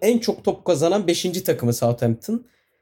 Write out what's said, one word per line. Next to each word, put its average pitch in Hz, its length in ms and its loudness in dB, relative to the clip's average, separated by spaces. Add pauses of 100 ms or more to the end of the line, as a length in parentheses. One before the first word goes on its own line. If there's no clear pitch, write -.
en 226 160 4
çok - 260 -4
top - 220 -4
kazanan 170 420 2
beşinci 175 360 -2
takımı 123 300 0
Southampton. 120 720 -2 (360)